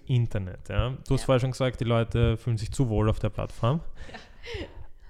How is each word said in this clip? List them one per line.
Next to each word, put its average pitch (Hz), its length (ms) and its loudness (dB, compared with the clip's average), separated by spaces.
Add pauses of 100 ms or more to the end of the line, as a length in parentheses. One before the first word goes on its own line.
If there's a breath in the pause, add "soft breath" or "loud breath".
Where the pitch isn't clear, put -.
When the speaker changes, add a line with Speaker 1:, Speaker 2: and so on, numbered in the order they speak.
Speaker 1:
Internet, 113 640 0
ja. 104 220 0 (180)
Du 135 60 4
hast 127 80 2
Speaker 2:
Ja. - 40 -6
Speaker 1:
vorher 127 140 6
schon 127 120 0
gesagt, 127 280 -2
die 120 40 -2
Leute 117 520 4
fühlen 113 220 -2
sich 107 120 -4
zu 127 180 2
wohl 107 200 4
auf 107 100 2
der 107 120 0
Plattform. 131 500 0 (320 loud breath)
Speaker 2:
Ja. 226 60 -14 (920 loud breath)